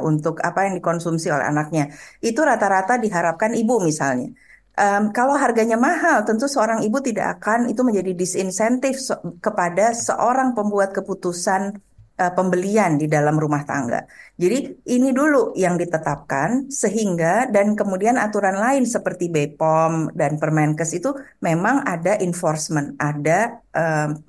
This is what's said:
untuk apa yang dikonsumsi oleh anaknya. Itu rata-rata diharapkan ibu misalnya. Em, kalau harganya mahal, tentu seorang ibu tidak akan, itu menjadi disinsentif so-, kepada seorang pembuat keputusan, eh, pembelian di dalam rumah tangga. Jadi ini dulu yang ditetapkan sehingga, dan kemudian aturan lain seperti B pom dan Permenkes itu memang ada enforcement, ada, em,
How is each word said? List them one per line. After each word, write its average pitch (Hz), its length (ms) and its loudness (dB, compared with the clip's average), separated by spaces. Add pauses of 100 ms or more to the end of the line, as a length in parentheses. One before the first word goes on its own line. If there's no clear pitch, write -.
untuk 160 320 0
apa 185 320 0
yang 180 80 -4
dikonsumsi 165 560 -2
oleh 135 160 0
anaknya. 151 400 0 (320)
Itu 226 240 0
rata-rata 220 560 2
diharapkan 180 560 0
ibu 226 240 2
misalnya. 139 480 -2 (500)
Em, 208 320 2
kalau 254 240 2
harganya 233 400 2
mahal, 277 480 2
tentu 220 240 0
seorang 226 400 0
ibu 262 160 -2
tidak 208 320 -2
akan, 233 320 0
itu 240 160 -2
menjadi 190 320 0
disinsentif 196 800 -2
so-, 262 240 -6 (240)
kepada 180 480 0
seorang 240 640 0
pembuat 202 400 0
keputusan, 196 800 -2 (400)
eh, 180 160 0
pembelian 185 640 2
di 151 160 0
dalam 151 240 4
rumah 147 320 0
tangga. 135 400 -4 (320)
Jadi 226 480 -2
ini 247 240 2
dulu 277 480 2
yang 180 160 2
ditetapkan 170 960 -2
sehingga, 202 800 0
dan 208 240 4
kemudian 208 400 0
aturan 208 400 0
lain 247 320 2
seperti 180 400 -4
B 151 240 0
pom 160 640 2
dan 151 240 0
Permenkes 156 560 0
itu 175 160 -2 (320)
memang 190 400 2
ada 180 320 0
enforcement, 156 880 -2
ada, 156 560 0 (160)
em, 156 400 0 (140)